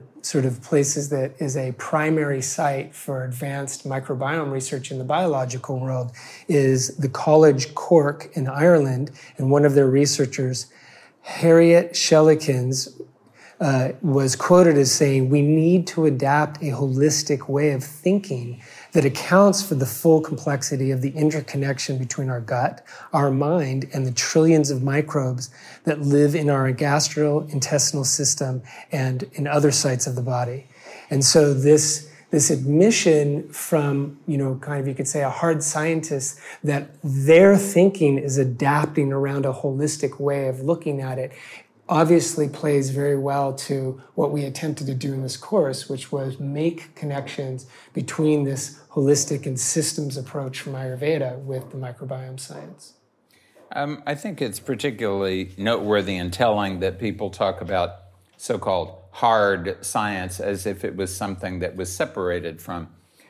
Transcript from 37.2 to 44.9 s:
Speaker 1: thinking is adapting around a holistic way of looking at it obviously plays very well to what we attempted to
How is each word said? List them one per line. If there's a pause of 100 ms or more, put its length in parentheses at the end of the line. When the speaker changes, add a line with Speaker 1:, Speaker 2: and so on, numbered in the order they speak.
Speaker 1:
thinking
is
adapting
around
a
holistic
way
of
looking
at
it (560)
obviously
plays
very
well
to (140)
what
we
attempted
to